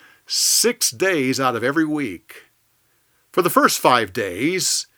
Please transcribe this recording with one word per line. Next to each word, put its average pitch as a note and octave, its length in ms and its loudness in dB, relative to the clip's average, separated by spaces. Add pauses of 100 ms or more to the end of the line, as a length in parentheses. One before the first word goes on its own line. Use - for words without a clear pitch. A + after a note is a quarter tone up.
(300)
six - 600 0
days C3 500 0
out B2+ 160 0
of A2 80 -4
every D3+ 220 0
week. C#3+ 640 -8 (840)
For - 80 0
the F3 80 2
first C#4 300 4
five A#2 340 4
days, A2+ 720 -4 (120)